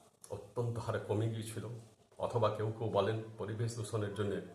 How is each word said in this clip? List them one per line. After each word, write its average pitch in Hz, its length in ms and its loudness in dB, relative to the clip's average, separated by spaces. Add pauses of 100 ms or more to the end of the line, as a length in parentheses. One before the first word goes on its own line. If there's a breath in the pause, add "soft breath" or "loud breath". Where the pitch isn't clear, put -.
(300)
অত্যন্ত 117 480 -4
হারে 113 220 0
কমে 110 300 2
গিয়েছিল। 110 380 -6 (500)
অথবা 110 320 4
কেউ 110 220 0
কেউ 110 180 -2
বলেন 101 340 4 (140)
পরিবেশ 110 380 -2
দূষণের 107 400 -2
জন্যে 95 260 0 (140)